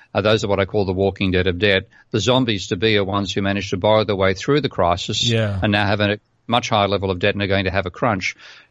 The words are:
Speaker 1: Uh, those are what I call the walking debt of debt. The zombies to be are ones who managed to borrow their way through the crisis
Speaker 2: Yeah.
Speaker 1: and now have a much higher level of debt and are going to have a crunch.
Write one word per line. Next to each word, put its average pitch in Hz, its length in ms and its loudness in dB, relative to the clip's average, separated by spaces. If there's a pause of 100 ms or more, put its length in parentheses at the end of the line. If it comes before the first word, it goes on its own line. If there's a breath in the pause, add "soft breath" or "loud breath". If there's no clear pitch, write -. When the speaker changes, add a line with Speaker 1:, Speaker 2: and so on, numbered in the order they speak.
(120 loud breath)
Speaker 1:
Uh, 104 80 0
those 107 240 2
are 104 40 -4
what 98 120 2
I 95 60 2
call 101 180 -2
the 95 80 -2
walking 95 380 0
debt 90 160 2
of 87 120 -2
debt. 98 300 2 (220 soft breath)
The 107 100 0
zombies 113 460 0
to 104 100 -4
be 107 220 2
are 101 60 0
ones 98 280 -4
who 104 80 -4
managed 98 300 -2
to 98 80 -4
borrow 107 260 4
their 101 120 -2
way 95 180 2
through 139 260 0
the 139 80 -2
crisis 95 560 -2
Speaker 2:
Yeah. 110 380 -2
Speaker 1:
and 107 100 0
now 104 140 0
have 101 140 0
a 104 180 0 (280)
much 120 220 0
higher 101 200 2
level 98 220 -2
of 92 80 -2
debt 101 160 0
and 101 80 -4
are 101 40 -2
going 98 180 0
to 92 60 -2
have 92 160 -2
a 90 40 -8
crunch. 107 460 -2 (340 loud breath)